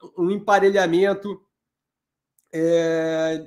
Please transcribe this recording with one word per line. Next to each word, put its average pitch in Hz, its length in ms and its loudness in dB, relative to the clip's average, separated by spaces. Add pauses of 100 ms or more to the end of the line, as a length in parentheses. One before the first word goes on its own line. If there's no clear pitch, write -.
(180)
um 175 120 0
emparelhamento, 196 1120 0 (1120)
é, 160 920 -2